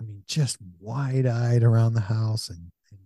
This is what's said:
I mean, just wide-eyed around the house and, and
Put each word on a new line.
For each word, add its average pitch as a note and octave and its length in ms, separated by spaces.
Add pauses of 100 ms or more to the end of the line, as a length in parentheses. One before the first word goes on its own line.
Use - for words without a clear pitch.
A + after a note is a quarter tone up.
I - 20
mean, G#2 240
just D3 300 (220)
wide-eyed A#2+ 840
around A2+ 300
the A2+ 80
house A2 480
and, E2+ 220 (200)
and G2 140